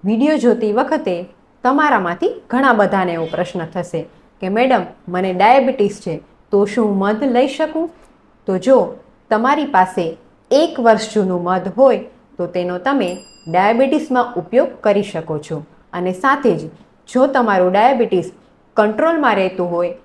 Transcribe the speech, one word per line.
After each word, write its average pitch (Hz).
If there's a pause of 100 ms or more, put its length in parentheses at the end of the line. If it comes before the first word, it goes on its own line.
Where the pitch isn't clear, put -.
વીડિયો 240
જોતી 226
વખતે 233 (340)
તમારામાંથી 262
ઘણા 262
બધાને 190
એવો 165
પ્રશ્ન 175
થશે 165 (360)
કે, 185
"મેડમ, 226 (260)
મને 180
ડાયાબિટીસ 220
છે, 165 (300)
તો 202
શું 202
મધ 214
લઈ 254
શકું?" 320 (560)
તો 190
જો 220 (360)
તમારી 262
પાસે 180 (340)
એક 320
વર્ષ 220
જૂનું 185
મધ 180 (100)
હોય, 254 (400)
તો 175
તેનો 180
તમે 190 (340)
ડાયાબિટીસમાં 240
ઉપયોગ 226 (140)
કરી 208
શકો 160
છો. 151 (300)
અને 180
સાથે 269
જ 156 (460)
જો 262
તમારું 202
ડાયાબિટીસ 214 (420)
કંટ્રોલમાં 277
રહેતું 185
હોય 175 (140)